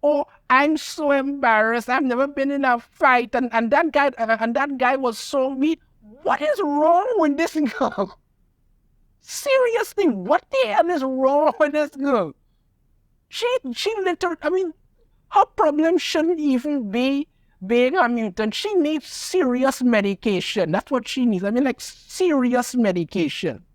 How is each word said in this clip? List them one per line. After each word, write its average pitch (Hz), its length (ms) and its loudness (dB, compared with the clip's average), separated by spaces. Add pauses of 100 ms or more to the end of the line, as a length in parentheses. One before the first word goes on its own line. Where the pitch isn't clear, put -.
Oh, 294 240 2 (220)
I'm 285 280 4
so 294 340 -4
embarrassed. 240 760 2
I've 254 140 0
never 254 240 0
been 277 240 -4
in 277 140 -2
a 247 140 2
fight, 247 560 2
and, 247 180 -2
and 226 180 0
that 294 220 2
guy, 285 160 2 (100)
uh, 226 220 0
and 226 160 -2
that 277 220 -2
guy 247 180 2
was 254 220 -2
so 269 320 -2
mean. 285 260 0 (460)
What - 180 0
is 339 200 -2
wrong 320 460 2 (100)
with 311 200 2
this 330 180 -2 (240)
girl? - 400 -4 (1000)
Seriously, 453 880 0
what 220 420 0
the 262 180 0
hell 320 220 0
is 339 120 -2
wrong 269 580 2
with 294 120 2
this 294 180 -2
girl? 262 440 -2 (920)
She, - 180 -8 (260)
she 415 300 -4
literally, 359 400 -2
I 302 80 -2
mean, 370 220 -2 (580)
her 392 140 4
problem 320 540 0
shouldn't 330 420 0
even 269 500 -2
be 269 380 -2 (380)
being 247 300 2
a 311 120 2
mutant. 220 460 -2
She 427 200 -6
needs 311 320 0
serious 262 760 -2
medication. 202 880 0
That's 190 180 -4
what 247 160 -2
she 254 200 -2
needs. 196 180 0
I 202 60 -2
mean, 247 140 0
like, 254 160 -2
serious 254 920 -2
medication. 175 880 -2 (120)